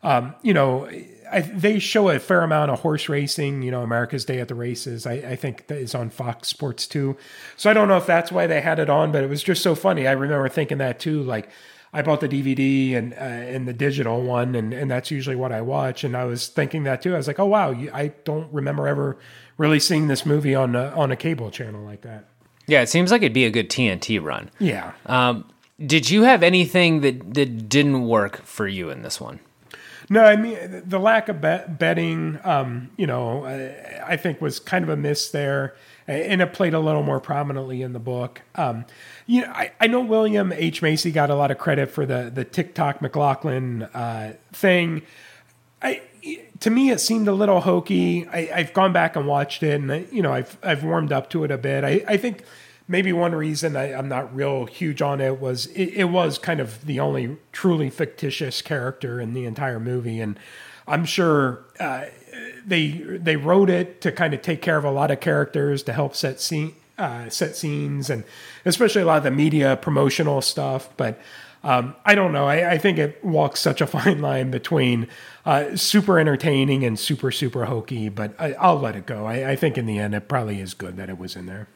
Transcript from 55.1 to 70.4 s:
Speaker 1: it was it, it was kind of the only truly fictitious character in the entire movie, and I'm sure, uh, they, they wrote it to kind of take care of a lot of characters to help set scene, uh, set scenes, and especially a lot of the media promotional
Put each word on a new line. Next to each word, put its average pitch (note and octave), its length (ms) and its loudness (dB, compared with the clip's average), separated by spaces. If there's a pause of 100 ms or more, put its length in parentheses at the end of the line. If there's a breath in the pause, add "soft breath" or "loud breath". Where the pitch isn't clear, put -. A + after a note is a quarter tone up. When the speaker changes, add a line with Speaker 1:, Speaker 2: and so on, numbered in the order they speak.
Speaker 1:
it C3+ 180 0
was B2+ 280 -4
it, F#3 260 -4
it G3+ 120 0
was F3 340 0
kind D#3+ 200 -2
of A#2 280 -8
the C3+ 120 -4
only C#3 380 -2 (140)
truly D#3 400 0
fictitious C#3+ 720 -6
character B2+ 580 -6
in A2+ 140 -6
the B2+ 100 -4
entire A#2+ 340 -4
movie, A#2 400 -4
and G#2 200 -6 (480 loud breath)
I'm D#3 180 0
sure, D3 580 2 (160)
uh, B2+ 260 -4 (600)
they, D#3+ 280 0
they E3+ 420 -2
wrote F3+ 340 4
it F3+ 320 0
to E3 100 0
kind D#3+ 220 0
of C#3 80 -6
take D#3+ 220 -4
care E3 120 2
of D3 100 0
a C#3 40 2
lot C#3+ 220 0
of C#3 80 -2
characters C#3+ 640 0
to - 100 -6
help C#3 220 -2
set C3+ 260 -4
scene, D#3 320 -4 (240)
uh, C#3+ 320 -6
set D#3 260 -4
scenes, C#3+ 540 -4
and A#2 140 -4 (420 loud breath)
especially G3 380 4
a - 20 2
lot D#3 120 6
of C#3 60 2
the C3+ 80 2
media C#3 460 4
promotional C#3+ 640 0